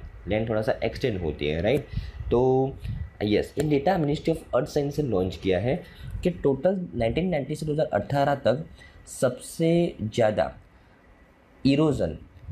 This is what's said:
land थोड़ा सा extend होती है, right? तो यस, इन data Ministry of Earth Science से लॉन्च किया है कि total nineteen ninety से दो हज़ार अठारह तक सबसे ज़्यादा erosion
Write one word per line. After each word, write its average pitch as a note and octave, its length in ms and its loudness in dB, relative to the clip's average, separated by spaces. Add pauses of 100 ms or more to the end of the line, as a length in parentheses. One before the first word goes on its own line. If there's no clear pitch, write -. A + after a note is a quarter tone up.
(280)
land A2 220 0
थोड़ा A2 120 2
सा - 220 0
extend A2 380 -2
होती D2 260 -2
है, D#2 140 0
right? C3 240 2 (460)
तो C3 420 4 (500)
यस, G#2 360 2
इन D3+ 100 0
data D3+ 300 2
Ministry D3 300 -2
of D#3+ 80 2
Earth C3+ 300 -2
Science C#3+ 240 0
से - 100 -2
लॉन्च F#2+ 340 0
किया F#2 240 0
है C#3 240 -2 (400)
कि F3+ 60 2
total D#3 680 0
nineteen A#2+ 320 0
ninety D3+ 280 -2
से - 100 -8
दो D3+ 80 -2
हज़ार D3+ 120 0
अठारह C#3 500 0
तक C#3 300 0 (560)
सबसे E3 800 2
ज़्यादा G#2 560 2 (1080)
erosion C#3 520 2 (340)